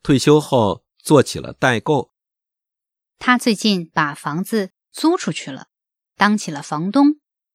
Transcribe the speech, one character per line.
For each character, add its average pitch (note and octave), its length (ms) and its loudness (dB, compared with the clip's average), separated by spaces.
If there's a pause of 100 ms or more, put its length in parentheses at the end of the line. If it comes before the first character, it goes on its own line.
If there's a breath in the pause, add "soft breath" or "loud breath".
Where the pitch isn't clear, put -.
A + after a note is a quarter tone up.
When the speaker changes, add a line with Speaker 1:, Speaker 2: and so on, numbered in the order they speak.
Speaker 1:
退 C#3 160 4
休 D3 200 6
后 A#2 460 0 (140)
做 C#3+ 240 4
起 - 160 -4
了 - 160 -12
代 B2 260 0
购。 C#3+ 320 -2 (1040)
Speaker 2:
她 B3 200 2
最 A#3+ 160 0
近 F#3 340 -2
把 D3 260 -4
房 D#3 300 -6
子 G3+ 280 -4 (180)
租 E4 260 0
出 - 140 -6
去 D3 220 -8
了， - 160 -18 (480)
当 G#3 200 2
起 F#3+ 140 -6
了 D3+ 120 -8
房 D#3+ 280 -6
东。 C#4+ 300 2 (340)